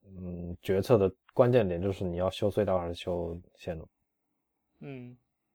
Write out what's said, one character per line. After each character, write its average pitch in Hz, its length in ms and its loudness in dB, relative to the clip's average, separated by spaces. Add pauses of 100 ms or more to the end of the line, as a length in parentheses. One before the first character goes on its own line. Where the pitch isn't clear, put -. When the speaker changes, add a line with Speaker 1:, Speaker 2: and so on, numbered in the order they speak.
Speaker 1:
嗯， 87 560 -10
决 98 200 2
策 113 180 4
的 95 120 4 (220)
关 123 180 6
键 113 160 4
点 85 140 -2
就 98 100 0
是 95 120 -6
你 87 140 -4
要 92 120 0
修 104 220 -2
隧 104 120 0
道 95 140 2
还 87 100 -2
是 87 60 -6
修 87 420 -6 (200)
线 87 200 -10
路。 78 120 -14 (920)
Speaker 2:
嗯。 123 360 -16 (380)